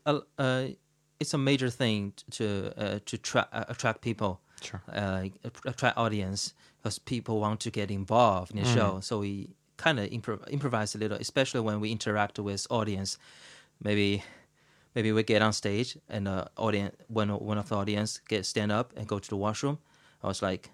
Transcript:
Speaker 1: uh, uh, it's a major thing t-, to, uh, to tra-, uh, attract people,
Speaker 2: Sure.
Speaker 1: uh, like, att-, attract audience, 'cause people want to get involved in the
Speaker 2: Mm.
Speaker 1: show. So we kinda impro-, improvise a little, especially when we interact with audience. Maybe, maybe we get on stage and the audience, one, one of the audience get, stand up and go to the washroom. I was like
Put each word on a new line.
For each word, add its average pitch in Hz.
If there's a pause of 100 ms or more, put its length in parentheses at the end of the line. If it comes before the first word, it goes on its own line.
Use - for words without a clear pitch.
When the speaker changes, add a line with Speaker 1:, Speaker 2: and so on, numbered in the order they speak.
Speaker 1:
uh, 147 (160)
uh, 131 (520)
it's -
a 156
major 135
thing 107
t-, - (140)
to, 113 (320)
uh, 104
to -
tra-, -
uh, 113
attract 113
people, 104 (220)
Speaker 2:
Sure. - (140)
Speaker 1:
uh, 101 (100)
like, 95 (100)
att-, -
attract 123
audience, 104 (280)
'cause -
people 113
want 107
to 117
get 104
involved 98
in 101
the 123
Speaker 2:
Mm. 117
Speaker 1:
show. 101
So 107
we 101 (280)
kinda 120
impro-, 110
improvise 123
a -
little, 104
especially 131
when 107
we 107
interact 104
with 101
audience. 104 (640)
Maybe, 101 (720)
maybe 110
we 110
get 107
on 107
stage 107 (120)
and 98
the 95 (100)
audience, 104 (120)
one, 107
one 104
of 101
the 107
audience 104
get, 104
stand 104
up 113
and 110
go 101
to -
the 101
washroom. 107 (460)
I 101
was 98
like 95